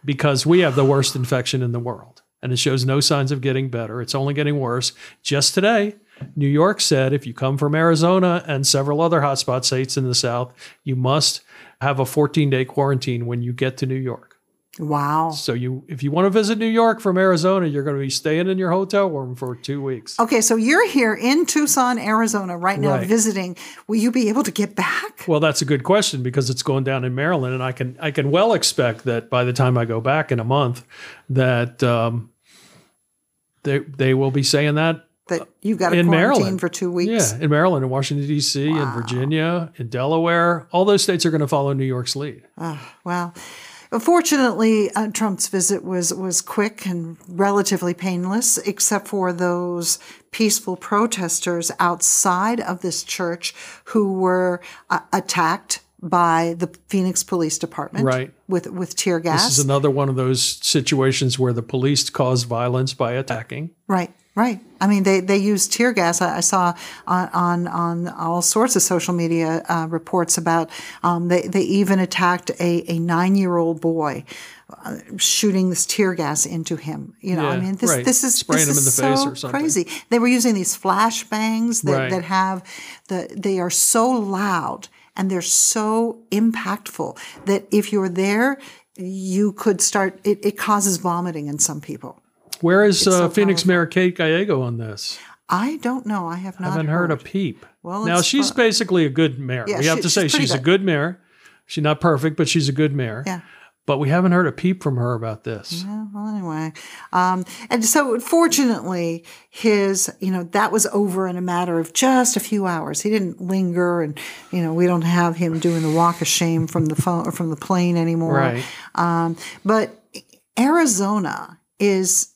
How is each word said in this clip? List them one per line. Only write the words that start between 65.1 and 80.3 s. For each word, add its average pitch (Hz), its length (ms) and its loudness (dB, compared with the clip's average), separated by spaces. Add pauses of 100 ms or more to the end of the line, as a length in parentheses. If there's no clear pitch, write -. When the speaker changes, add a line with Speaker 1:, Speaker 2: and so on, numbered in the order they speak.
Speaker 2:
they 196 200 2
used 202 340 0
tear 240 180 2
gas. 175 320 0
I, 170 140 -2
I 175 40 -4
saw 175 340 2 (340)
on, 180 220 0
on, 175 360 0
on 170 400 -4
all 170 360 -4
sorts 233 340 2
of 180 60 4
social 180 300 0
media, 165 560 0
uh, 165 220 -2
reports 170 480 -2
about, 165 320 0 (320)
um, 175 240 0
they, 175 220 2
they 190 140 0
even 190 360 2
attacked 180 520 0 (100)
a, 170 280 0
a 170 120 -2
nine-year-old 175 800 2
boy, 151 420 -2 (600)
uh, - 140 -10 (180)
shooting 185 520 2
this 175 160 0
tear 185 300 0
gas 147 320 -2
into 165 300 -6
him. 147 440 -12
You 185 140 -4
know, 147 140 0
I - 80 0
Speaker 1:
Yeah, 180 40 -2
Speaker 2:
mean, 190 140 -2
this, 185 160 0
Speaker 1:
right. 127 140 0
Speaker 2:
this - 180 2
is, 254 140 0
Speaker 1:
Spraying - 320 0
Speaker 2:
this 143 100 0
Speaker 1:
him 139 60 0
in - 20 2
Speaker 2:
is 131 100 2
Speaker 1:
the 131 60 0
face 135 220 2
Speaker 2:
so 139 60 -2
Speaker 1:
or 131 40 -10
something. 139 260 -6
Speaker 2:
crazy. 202 280 -2 (220)
They 233 100 2
were 240 80 4
using 247 260 2